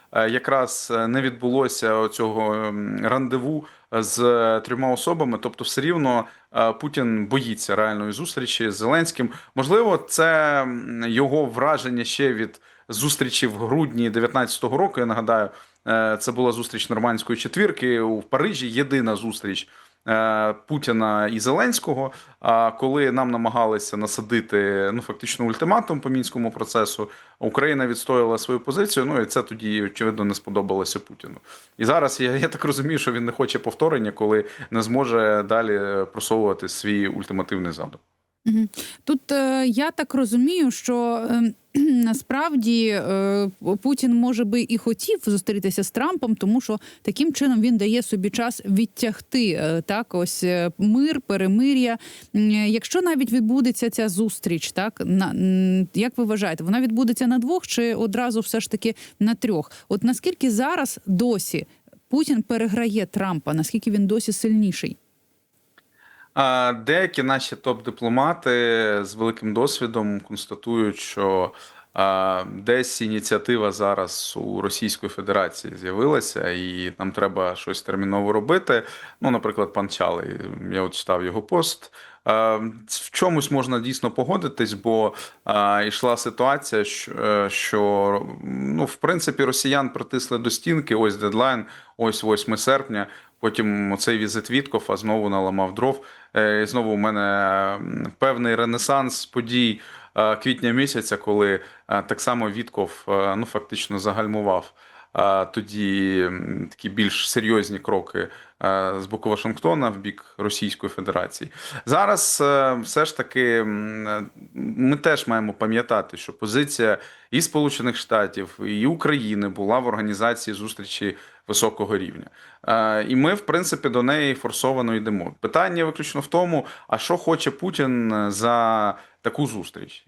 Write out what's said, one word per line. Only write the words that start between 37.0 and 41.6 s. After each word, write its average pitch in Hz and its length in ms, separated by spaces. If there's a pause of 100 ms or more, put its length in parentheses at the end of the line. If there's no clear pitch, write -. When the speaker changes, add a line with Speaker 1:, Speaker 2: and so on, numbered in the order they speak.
Speaker 1:
ультимативний 92 640
задум. 76 280 (440)
Speaker 2:
Мгм. 220 240 (360)
Тут, 277 280
е, 262 340
я 262 240
так 302 240
розумію, 262 560
що, 233 600
ем, 233 240 (200)